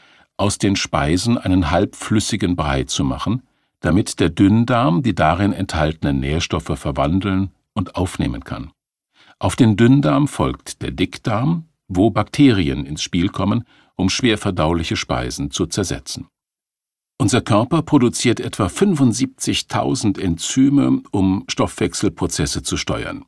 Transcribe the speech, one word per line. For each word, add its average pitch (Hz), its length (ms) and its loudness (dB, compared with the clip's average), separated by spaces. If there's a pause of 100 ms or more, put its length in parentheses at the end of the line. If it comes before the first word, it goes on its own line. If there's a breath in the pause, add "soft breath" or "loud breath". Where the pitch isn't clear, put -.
(380 soft breath)
aus 101 180 0
den 101 200 0
Speisen 90 600 0
einen 92 340 0
halbflüssigen 101 840 -2
Brei 69 280 -2
zu - 200 -4
machen, 71 380 -4 (380)
damit 87 380 0
der 87 120 2
Dünndarm 120 720 4
die 110 120 0
darin 87 380 2
enthaltenen 78 680 -2
Nährstoffe 78 540 -2
verwandeln 92 760 -2 (240)
und - 220 -6
aufnehmen 76 480 -4
kann. - 260 -12 (680 soft breath)
Auf - 180 -2
den 113 200 4
Dünndarm 139 500 4
folgt - 540 -6
der - 120 -6
Dickdarm, 127 720 -2 (200)
wo 95 220 2
Bakterien 101 800 2
ins 76 160 -8
Spiel 85 260 0
kommen, 107 360 -2 (320 soft breath)
um 95 120 0
schwerverdauliche 87 880 0
Speisen 67 540 -4
zu 87 160 -2
zersetzen. - 640 -6 (880)
Unser 113 260 2
Körper 120 400 2
produziert 120 580 2
etwa 107 280 -2
fünfundsiebzigtausend 127 1500 0
Enzyme, 131 840 2 (100)
um 95 360 0
Stoffwechselprozesse 90 1160 -2
zu - 120 -4
steuern. - 520 -6